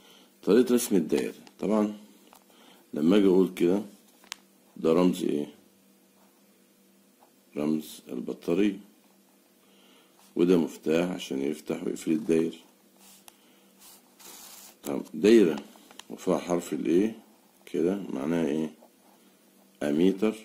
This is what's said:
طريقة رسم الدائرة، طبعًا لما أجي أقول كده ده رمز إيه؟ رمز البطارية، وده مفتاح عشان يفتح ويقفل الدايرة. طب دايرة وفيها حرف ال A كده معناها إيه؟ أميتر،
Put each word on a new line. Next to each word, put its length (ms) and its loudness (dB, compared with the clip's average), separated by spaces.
طريقة 320 4
رسم 200 -2
الدائرة، 400 -2
طبعًا 380 -2
لما 240 2
أجي 100 4
أقول 280 4
كده 260 0
ده 160 0
رمز 300 2
إيه؟ 240 -4
رمز 520 -4
البطارية، 680 -2
وده 220 4
مفتاح 520 -2
عشان 320 -8
يفتح 420 -6
ويقفل 280 -6
الدايرة. 460 0
طب 180 -8
دايرة 460 6
وفيها 280 -2
حرف 360 -4
ال 380 0
A 20 -14
كده 380 -2
معناها 380 -2
إيه؟ 240 -4
أميتر، 600 0